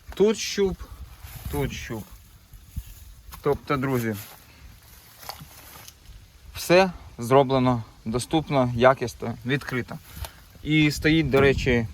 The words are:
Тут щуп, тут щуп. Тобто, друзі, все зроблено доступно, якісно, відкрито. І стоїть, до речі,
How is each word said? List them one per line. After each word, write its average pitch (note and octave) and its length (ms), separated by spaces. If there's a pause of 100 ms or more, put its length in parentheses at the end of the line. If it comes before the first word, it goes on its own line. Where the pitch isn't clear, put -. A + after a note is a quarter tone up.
(140)
Тут G#3 240
щуп, G3 400 (760)
тут C#3 220
щуп. A2 300 (1400)
Тобто, C#3+ 360
друзі, B2 380 (2500)
все F3+ 360 (260)
зроблено B2+ 680 (220)
доступно, B2+ 720
якісно, A#2 580 (120)
відкрито. B2+ 520 (640)
І D3+ 280
стоїть, D#3 380
до C3+ 120
речі, B2+ 520